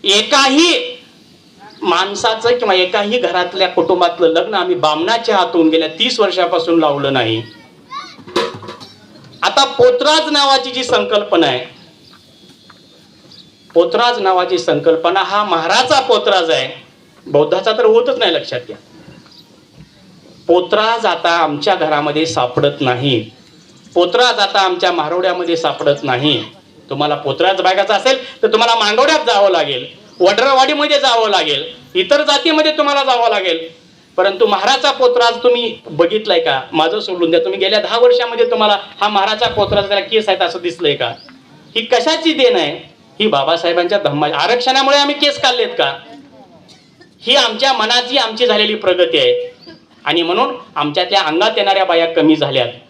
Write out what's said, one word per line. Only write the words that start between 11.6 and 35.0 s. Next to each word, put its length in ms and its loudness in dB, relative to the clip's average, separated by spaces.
पोतराज 500 2
नावाची 380 0
संकल्पना 640 0
हा 220 -2
महाराचा 560 0
पोतराज 500 0
आहे, 180 -2
बौद्धाचा 460 0
तर 120 0
होतच 340 2
नाही, 160 0
लक्षात 260 -6
घ्या. 160 -16
पोतराज 580 0
आता 260 0
आमच्या 440 0
घरामध्ये 500 0
सापडत 540 -2
नाही, 380 0
पोतराज 440 2
आता 220 0
आमच्या 320 0
मारोड्यामध्ये 640 -2
सापडत 480 -2
नाही. 380 0
तुम्हाला 260 -2
पोतराज 440 -2
बघायचा 340 0
असेल 240 2
तर 100 2
तुम्हाला 240 2
मांगवड्यात 500 2
जावं 240 2
लागेल, 340 -2
वडरावाडीमध्ये 800 2
जावं 300 2
लागेल, 340 -2
इतर 280 2
जातीमध्ये 540 2
तुम्हाला 280 0
जावं 260 2
लागेल, 280 -2
परंतु 280 2
महाराचा 460 0
पोतराज 500 2